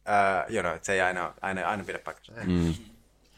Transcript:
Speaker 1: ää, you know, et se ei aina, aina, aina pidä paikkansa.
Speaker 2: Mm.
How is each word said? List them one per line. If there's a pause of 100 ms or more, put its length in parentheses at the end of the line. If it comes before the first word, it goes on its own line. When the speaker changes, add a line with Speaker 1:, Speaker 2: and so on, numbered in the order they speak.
Speaker 1:
ää,
you
know,
et
se
ei
aina,
aina,
aina
pidä
paikkansa. (140)
Speaker 2:
Mm. (640)